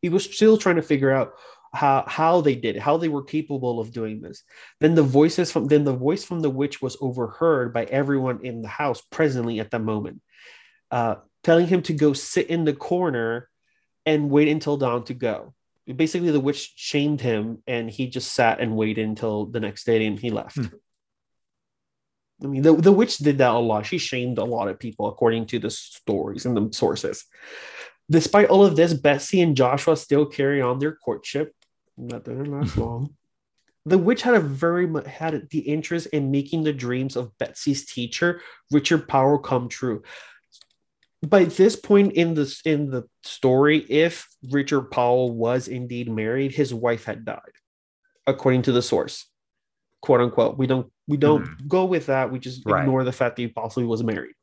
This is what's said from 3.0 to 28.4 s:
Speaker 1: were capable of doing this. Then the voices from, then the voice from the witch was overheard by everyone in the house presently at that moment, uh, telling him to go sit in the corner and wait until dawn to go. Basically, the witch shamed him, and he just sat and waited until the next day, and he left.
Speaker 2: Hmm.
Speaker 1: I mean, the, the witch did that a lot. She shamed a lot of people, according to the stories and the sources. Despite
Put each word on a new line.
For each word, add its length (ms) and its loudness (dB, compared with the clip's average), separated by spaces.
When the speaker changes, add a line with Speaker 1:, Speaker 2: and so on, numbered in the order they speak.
Speaker 1:
were 160 -4
capable 560 -4
of 140 -8
doing 280 -8
this. 220 -18
Then 120 6
the 100 6
voices 480 4
from, 160 0
then 180 4
the 100 0
voice 280 -2
from 180 -6
the 80 0
witch 320 -4
was 180 -8
overheard 760 0
by 120 -2
everyone 600 -2
in 160 -10
the 60 -10
house 420 -4
presently 520 -2
at 100 -8
that 100 -2
moment, 400 -6
uh, 240 -2
telling 240 6
him 160 2
to 100 -4
go 200 4
sit 340 -4
in 180 -2
the 80 2
corner 720 -4
and 240 0
wait 200 4
until 280 -2
dawn 280 -2
to 80 -10
go. 400 -6
Basically, 360 0
the 100 2
witch 340 -4
shamed 460 -2
him, 440 -4
and 240 -6
he 180 -6
just 260 -8
sat 260 2
and 160 -2
waited 320 -2
until 380 -4
the 160 -8
next 240 -8
day, 200 2
and 140 -4
he 100 -6
left. 280 -8
Speaker 2:
Hmm. 80 -4
Speaker 1:
I 40 -6
mean, 160 -2
the, 120 8
the 160 6
witch 280 4
did 180 2
that 140 4
a 80 2
lot. 260 0
She 120 -4
shamed 420 -4
a 40 -2
lot 240 -2
of 120 -8
people, 280 -6
according 400 0
to 120 -4
the 100 -6
stories 760 -6
and 120 0
the 180 -2
sources. 500 -4
Despite 400 4